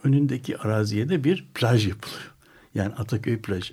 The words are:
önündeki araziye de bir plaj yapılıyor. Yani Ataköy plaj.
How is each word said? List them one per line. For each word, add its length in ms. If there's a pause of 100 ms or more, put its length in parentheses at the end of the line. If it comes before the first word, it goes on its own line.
önündeki 540
araziye 520
de 140
bir 300
plaj 340
yapılıyor. 460 (420)
Yani 180
Ataköy 480
plaj. 320